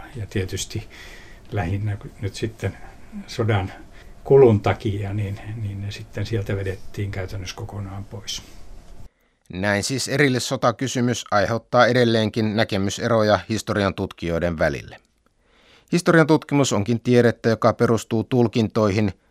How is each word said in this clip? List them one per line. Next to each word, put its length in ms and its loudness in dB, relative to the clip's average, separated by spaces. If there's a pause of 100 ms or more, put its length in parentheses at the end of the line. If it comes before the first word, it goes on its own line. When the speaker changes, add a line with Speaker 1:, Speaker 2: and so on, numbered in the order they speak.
(160)
Speaker 1:
ja 100 -8
tietysti 600 -6 (640)
lähinnä 460 -4 (240)
nyt 140 -6
sitten 420 -6 (500)
sodan 440 -2 (520)
kulun 380 8
takia, 520 -2
niin, 260 -6 (220)
niin 200 -8
ne 100 -8
sitten 340 -8
sieltä 300 -2
vedettiin 560 -6
käytännössä 440 -8
kokonaan 500 -10
pois. 380 -12 (1080)
Speaker 2:
Näin 300 0
siis 240 -4
erillissotakysymys 1200 0
aiheuttaa 540 2
edelleenkin 680 2
näkemyseroja 840 2 (100)
historian 440 -2
tutkijoiden 640 -4
välille. 380 -2 (920)
Historian 360 6
tutkimus 460 2
onkin 260 0
tiedettä, 500 4
joka 240 4
perustuu 500 0
tulkintoihin, 920 2 (180)